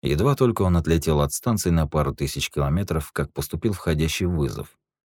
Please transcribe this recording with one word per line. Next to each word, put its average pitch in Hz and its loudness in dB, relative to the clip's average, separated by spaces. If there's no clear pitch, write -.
Едва 82 2
только 117 2
он 90 4
отлетел 80 2
от 71 0
станции 107 -2
на 82 4
пару 71 -2
тысяч - -6
километров, 76 -2
как 73 -4
поступил 87 -4
входящий 80 -2
вызов. 80 -4